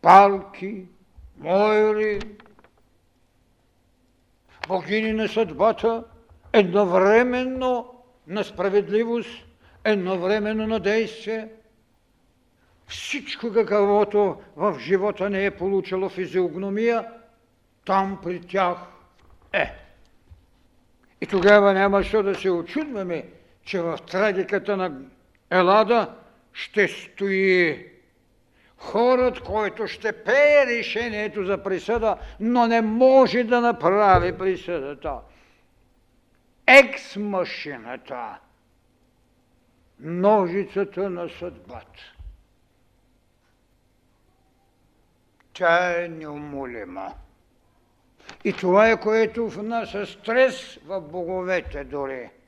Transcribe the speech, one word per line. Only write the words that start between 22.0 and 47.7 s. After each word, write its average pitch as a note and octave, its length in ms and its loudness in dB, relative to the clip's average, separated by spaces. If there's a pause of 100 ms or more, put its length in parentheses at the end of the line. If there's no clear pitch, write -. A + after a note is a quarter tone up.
що G#3+ 200 0
да G3 120 -2
се F#3+ 160 -2
очудваме, F3+ 720 -6 (400)
че F#3 160 -6
в E3 260 -6
трагиката G3 680 -2
на D#3+ 240 -6 (480)
Елада G3 680 4 (380)
ще - 340 -2
стои F#3 1000 -2 (880)
хорът, B3 680 0
който G#3 440 -6
ще - 360 -8
пее C#4+ 420 4
решението A3 800 -4
за F#3+ 180 -2
присъда, G#3 540 -2 (220)
но A#3 280 2
не A3+ 140 2
може B3 600 4
да A#3+ 180 2
направи F#3+ 760 4
присъдата. D#3 840 -6 (1500)
Екс B3+ 520 6
машината, B2+ 1200 -8 (1600)
ножицата F#3+ 1120 -2
на F3 200 -8
съдбата. - 840 -18 (3500)
Тя F3 500 0
е F3 40 -8
неумолима. C#3 1080 -12 (1300)